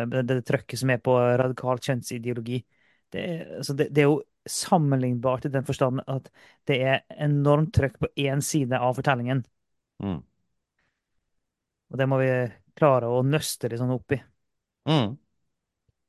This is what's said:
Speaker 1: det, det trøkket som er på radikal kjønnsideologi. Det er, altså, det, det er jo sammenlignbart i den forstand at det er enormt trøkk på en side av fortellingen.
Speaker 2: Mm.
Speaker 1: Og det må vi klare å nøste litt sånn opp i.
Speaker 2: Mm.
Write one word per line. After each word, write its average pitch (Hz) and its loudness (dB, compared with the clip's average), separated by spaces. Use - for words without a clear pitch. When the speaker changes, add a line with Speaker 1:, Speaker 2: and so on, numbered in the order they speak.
Speaker 1:
det, 131 0
det 131 2
trøkket 135 -2
som 131 0
er 123 2
på 127 2
radikal 127 -2
kjønnsideologi. 120 -6
Det - -6
er, 165 -6
altså, 139 -6
det, 147 0
det 147 6
er 143 6
jo 151 2
sammenlignbart 131 0
i 139 -6
den 135 -2
forstand 135 0
at 135 -6
det 135 0
er 131 0
enormt 147 2
trøkk 135 0
på 147 -2
en 139 -2
side 131 0
av 123 0
fortellingen. 127 0
Speaker 2:
Mm. 90 -4
Speaker 1:
Og 127 -4
det 135 2
må 135 2
vi 131 2
klare 127 4
å 123 2
nøste 139 -2
litt 117 -6
sånn 127 0
opp 131 -4
i. 117 -6
Speaker 2:
Mm. 139 0